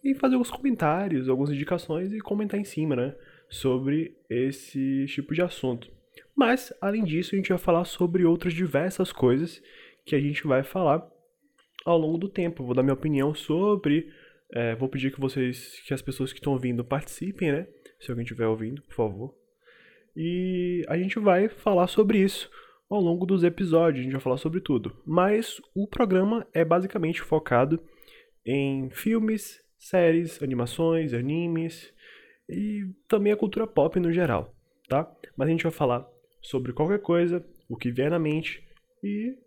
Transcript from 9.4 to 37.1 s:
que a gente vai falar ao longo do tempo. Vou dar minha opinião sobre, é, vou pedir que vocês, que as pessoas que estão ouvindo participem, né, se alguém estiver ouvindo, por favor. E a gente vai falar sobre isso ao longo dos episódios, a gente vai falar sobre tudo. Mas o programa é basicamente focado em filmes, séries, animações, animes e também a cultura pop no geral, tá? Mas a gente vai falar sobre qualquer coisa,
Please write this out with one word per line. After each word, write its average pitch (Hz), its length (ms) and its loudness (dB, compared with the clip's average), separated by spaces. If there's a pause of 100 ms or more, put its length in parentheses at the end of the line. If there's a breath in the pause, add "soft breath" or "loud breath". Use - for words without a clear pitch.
que - 100 -2
a 139 40 4
gente 143 280 -2
vai 135 160 4
falar 165 440 0 (800)
ao 170 120 4
longo 160 200 2
do 190 120 -4
tempo. 170 360 -4
Vou 123 80 -2
dar 127 100 4
minha 135 100 4
opinião 143 420 0
sobre, 170 760 0 (440 loud breath)
é, 117 220 0
vou 131 140 -2
pedir 135 240 -2
que 143 60 -14
vocês, 131 680 -4
que - 80 -4
as 131 80 -6
pessoas 131 300 -6
que - 80 -16
estão 143 140 -2
ouvindo 123 300 -2
participem, 156 680 -4
né, 160 160 -2 (320 loud breath)
se - 100 -18
alguém 120 140 -4
estiver 113 240 -2
ouvindo, 113 340 -2
por - 140 -18
favor. 107 400 -4 (800 soft breath)
E 180 720 -2
a 160 100 0
gente 190 220 -2
vai 202 280 4
falar 180 400 2
sobre 214 300 4
isso 190 320 2 (400 loud breath)
ao 208 100 0
longo 175 260 2
dos 180 180 4
episódios, 165 580 4
a - 20 -4
gente 131 80 -4
vai 135 100 -2
falar 127 160 0
sobre 160 220 -2
tudo. 127 460 -2
Mas 196 560 0 (140)
o 196 120 -2
programa 202 680 2
é 165 120 2
basicamente 170 560 0
focado 151 580 2 (680 soft breath)
em 135 440 -2
filmes, 220 720 -2 (200)
séries, 170 600 2
animações, 139 720 0
animes 165 760 -4 (560 loud breath)
e 208 380 -6 (220)
também 208 260 4
a 208 40 0
cultura 214 280 0
pop 165 340 2
no 170 120 2
geral, 156 440 0 (320)
tá? 139 240 0 (240)
Mas 139 120 0
a 165 40 2
gente 165 120 0
vai 165 80 0
falar 123 360 0 (340)
sobre 127 300 -4
qualquer 165 280 0
coisa, 175 440 0 (240)